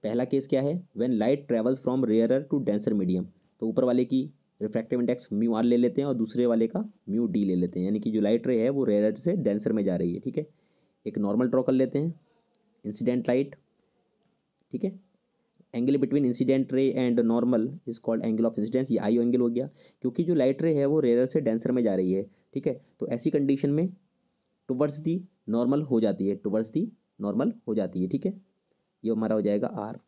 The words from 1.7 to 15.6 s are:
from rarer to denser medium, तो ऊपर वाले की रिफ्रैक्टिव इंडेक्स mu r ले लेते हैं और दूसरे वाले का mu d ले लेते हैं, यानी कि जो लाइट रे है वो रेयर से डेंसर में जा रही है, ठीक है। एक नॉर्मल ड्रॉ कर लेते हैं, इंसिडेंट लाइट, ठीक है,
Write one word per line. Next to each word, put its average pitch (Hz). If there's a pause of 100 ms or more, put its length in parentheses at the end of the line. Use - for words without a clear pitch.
from 131
rarer 113
to 147
denser 104
medium, 92 (380)
तो 113
ऊपर 123
वाले 123
की 127 (380)
रिफ्रैक्टिव 113
इंडेक्स 123
mu 113
r 110
ले 120
लेते 123
हैं 143
और 135
दूसरे 120
वाले 113
का 175 (300)
mu 117
d 101
ले 95
लेते 90
हैं, 90
यानी 104
कि 107
जो 110
लाइट 113
रे 123
है 117
वो 139
रेयर 107
से 175
डेंसर 107
में 107
जा 92
रही 85
है, 92
ठीक -
है। 151 (600)
एक 110
नॉर्मल 107
ड्रॉ 127
कर 135
लेते 131
हैं, 160 (720)
इंसिडेंट 120
लाइट, 131 (1160)
ठीक 123
है, 190 (800)